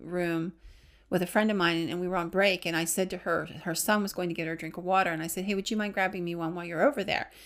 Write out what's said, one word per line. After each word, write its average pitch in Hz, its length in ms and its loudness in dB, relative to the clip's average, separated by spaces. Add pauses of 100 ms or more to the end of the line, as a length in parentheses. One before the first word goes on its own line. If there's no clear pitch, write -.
room 170 480 -2 (560)
with 180 140 2
a 175 40 0
friend 214 240 2
of 208 60 2
mine, 170 200 4
and, 165 140 -2
and 175 100 -2
we 180 80 -2
were 180 80 -2
on 170 120 -2
break, 185 380 2
and 165 100 0
I 165 80 2
said 185 260 0
to 180 80 -6
her, 165 280 0 (160)
her 180 120 -2
son 208 280 2
was 196 100 -2
going 180 160 -4
to 170 60 -2
get 165 120 -4
her 160 80 -4
a 165 40 -6
drink 160 180 -10
of 175 80 -8
water, 185 260 4
and 160 120 -2
I 165 60 -4
said, 175 160 -4
"Hey, 202 100 0
would 196 160 -2
you 220 60 0
mind 208 180 -2
grabbing 190 300 0
me 170 100 -4
one 170 200 -4
while 175 100 -6
you're 170 180 -2
over 254 220 4
there?" - 260 -2 (160)